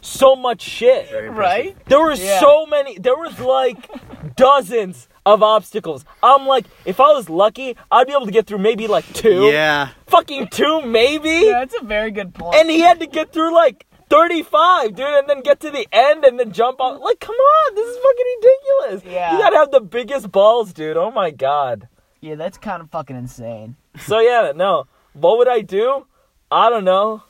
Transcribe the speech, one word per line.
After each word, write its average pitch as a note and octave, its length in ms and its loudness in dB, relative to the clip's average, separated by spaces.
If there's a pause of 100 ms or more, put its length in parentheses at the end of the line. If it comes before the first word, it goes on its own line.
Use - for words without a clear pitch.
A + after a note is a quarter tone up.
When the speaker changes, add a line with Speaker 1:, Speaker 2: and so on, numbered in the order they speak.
Speaker 1:
so C4+ 340 2
much B3 260 -6
shit. A#3+ 480 -2
Speaker 2:
Very A3 180 -10
impressive. A3 100 -12 (380)
Speaker 3:
Right? - 100 -20
Speaker 1:
There C4+ 140 4
were D#4 160 2
Speaker 3:
Yeah. G#3 240 -2
Speaker 1:
so D4+ 260 6
many, C#4 320 -4
there B3+ 180 0
was, D#4 240 -12
like, B3+ 480 -2 (260)
<laughs> D3+ 220 -18
dozens A#3 720 0 (200)
of G#3 160 6
obstacles. G#3 640 -2 (180)
I'm C4+ 240 4
like, C4 180 0 (200)
if F#3 140 -8
I C#4+ 140 6
was A3 160 -4
lucky, A3 480 -2 (140)
I'd B3+ 160 4
be C#4 60 -10
able C#4 120 -2
to G3 60 -8
get G#3+ 160 0
through G#3 100 -10
maybe, G#3+ 300 -2
like, F#3+ 260 -2
two. G3 320 2
Speaker 2:
Yeah. D3 440 2 (180)
Speaker 1:
Fucking C#4 400 0
two, D4+ 340 -2
maybe? C#4 480 -2 (160)
Speaker 3:
Yeah, D#4+ 140 2
that's C4 200 -10
a C#4+ 60 -14
very G#3+ 240 -6
good G3+ 240 -12
point. F3 220 -6
Speaker 1:
And D#4+ 160 4
he D#4+ 80 0
had E4+ 200 4
to E4 60 -8
get D#4 260 -8
through, E4 220 -2
like, E4 320 2 (240)
thirty-five, D#4 840 0
dude, B3+ 100 -8
and C#4+ 240 0
then C#4 120 -2
get C#4 180 0
to D4+ 100 -12
the C#4 220 -8
end D4 340 2
and B3 140 4
then A#3 120 -4
jump A#3+ 300 -2
out. B3+ 180 -4
Like, G#4 200 -4
come G#4+ 160 -12
on, C#5 400 2
this A4 140 -6
is B4 80 -14
fucking B4 280 0 (120)
ridiculous. C5 760 0
Speaker 3:
Yeah. F3+ 200 -2
Speaker 1:
You F4+ 40 0
gotta F4+ 200 2
have D4 140 2
the C4+ 100 2
biggest A3 500 -8
balls, G#3 420 2
dude. D#3 240 -6
Oh F#3+ 140 -4
my G3+ 180 -2
God. C3+ 580 -4 (340)
Speaker 3:
Yeah, D#3 140 -12
that's E3 220 -12
kind F#3 240 -12
of D#3 80 -20
fucking C#3+ 280 -12
insane. A#2 580 -16 (240)
Speaker 1:
So, G#3+ 200 -2
yeah, A3+ 360 0
no. E3+ 300 -2 (280)
What E3+ 260 2
would B3 100 4
I A#3+ 120 0
do? A#3 440 -4 (460)
I F#3 180 4
don't A3+ 160 -2
know. G#3 440 0